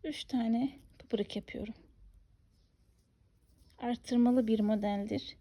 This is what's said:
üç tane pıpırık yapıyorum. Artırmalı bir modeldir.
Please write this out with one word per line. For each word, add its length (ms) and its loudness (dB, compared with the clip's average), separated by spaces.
üç 200 -6
tane 560 0
pıpırık 360 -4
yapıyorum. 400 -8
Artırmalı 720 2
bir 120 2
modeldir. 800 -2